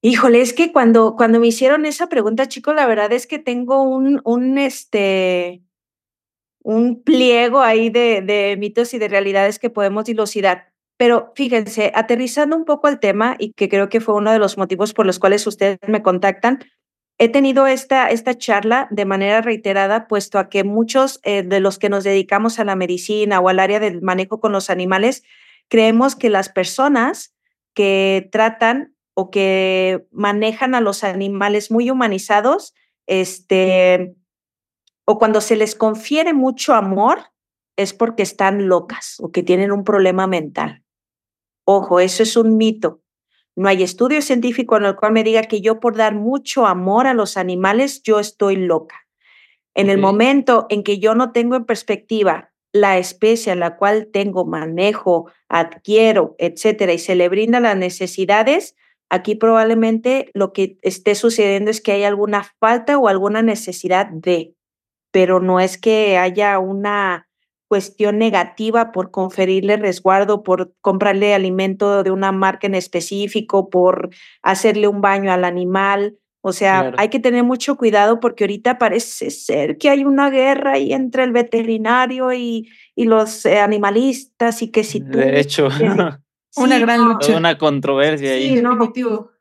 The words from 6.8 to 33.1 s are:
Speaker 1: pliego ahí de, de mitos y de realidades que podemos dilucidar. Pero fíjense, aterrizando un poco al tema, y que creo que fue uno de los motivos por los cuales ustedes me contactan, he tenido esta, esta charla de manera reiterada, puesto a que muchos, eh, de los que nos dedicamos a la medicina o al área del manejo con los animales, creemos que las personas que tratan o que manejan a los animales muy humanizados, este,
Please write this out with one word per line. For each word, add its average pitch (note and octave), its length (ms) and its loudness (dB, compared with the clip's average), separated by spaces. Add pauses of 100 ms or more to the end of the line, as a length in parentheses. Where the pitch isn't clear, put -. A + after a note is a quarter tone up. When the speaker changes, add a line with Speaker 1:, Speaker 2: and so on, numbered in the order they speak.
Speaker 1:
pliego B3 580 4
ahí A3+ 280 2
de, A3+ 320 2
de G3+ 380 -2
mitos A3 340 -4
y A#3+ 60 -6
de G#3+ 80 -2
realidades G3 520 0
que A#3+ 100 -4
podemos G#3 360 -2
dilucidar. G#3 680 -2 (260)
Pero A#3+ 380 2
fíjense, A3 600 -2
aterrizando B3+ 600 0
un E4 100 -4
poco D4 220 0
al C#4+ 120 0
tema, G#3+ 400 0
y G#3+ 140 -8
que G3 160 -2
creo G3+ 200 0
que A3+ 120 0
fue A3 140 -2
uno G#3 160 2
de A3 80 4
los G#3 180 0
motivos F#3+ 360 -4
por G#3+ 120 0
los F#3 140 0
cuales G3+ 280 2
ustedes G3 300 -2 (100)
me G#3+ 160 0
contactan, G3 560 0 (600)
he A3+ 100 4
tenido C4+ 380 2
esta, C4 420 0
esta A#3 260 -2
charla A3+ 560 -2
de G3+ 140 -2
manera G3 360 0
reiterada, A3 680 -2
puesto G3+ 320 -2
a F#3+ 100 -4
que G3 140 0
muchos, A3+ 600 0
eh, G3+ 200 -2
de F#3+ 160 0
los F#3+ 200 0
que G#3 100 0
nos G3+ 140 -2
dedicamos G3+ 560 0
a G#3+ 60 -2
la G3 100 -2
medicina F#3+ 640 -2
o F#3 100 2
al F#3+ 100 2
área G3 200 2
del F#3 220 -4
manejo F#3 380 -4
con A3 120 0
los G3 180 -4
animales, F#3+ 540 -2 (460)
creemos A3+ 460 2
que A#3+ 140 0
las G3 200 0
personas C4 840 -2 (400)
que F#3+ 580 0
tratan A3+ 640 0 (200)
o F#3+ 180 -4
que F#3+ 800 0
manejan A3 640 -2
a A#3+ 60 0
los G3+ 220 -2
animales G3+ 680 -4
muy A#3 180 0
humanizados, A3+ 840 -2 (320)
este, F#3 1080 0 (880)